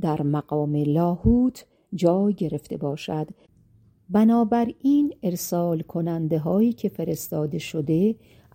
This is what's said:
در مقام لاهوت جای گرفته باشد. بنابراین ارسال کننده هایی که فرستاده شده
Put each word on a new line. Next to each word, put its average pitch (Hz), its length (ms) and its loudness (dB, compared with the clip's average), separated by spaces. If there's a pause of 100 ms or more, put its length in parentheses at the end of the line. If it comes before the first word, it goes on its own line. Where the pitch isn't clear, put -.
در 156 200 0
مقام 147 540 -2
لاهوت 175 880 2 (280)
جای 190 400 2
گرفته - 440 -6
باشد. 151 500 -6 (840)
بنابراین 233 1040 2 (100)
ارسال 175 580 -2
کننده 165 580 -2
هایی 196 340 2
که 214 160 -4
فرستاده 160 680 -6
شده 160 580 0 (400)